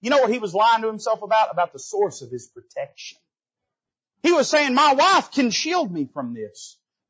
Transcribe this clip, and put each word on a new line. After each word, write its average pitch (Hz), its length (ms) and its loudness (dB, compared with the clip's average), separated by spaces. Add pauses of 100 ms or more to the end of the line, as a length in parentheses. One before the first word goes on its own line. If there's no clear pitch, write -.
You 226 100 -4
know 285 120 4
what 220 100 2
he 247 60 -2
was 202 160 -6
lying 226 280 4
to 220 60 -2
himself 214 340 -4
about? 220 300 0
About 170 200 -2
the 139 60 -20
source 202 440 -4
of 120 80 -18
his 123 180 -12
protection. - 720 -16 (1040)
He 339 100 4
was 294 160 2
saying, 294 260 0
"My 285 200 4
wife 339 360 4
can 254 200 0
shield 311 420 -2
me 147 200 -6
from 123 200 -8
this." 107 460 -14 (300)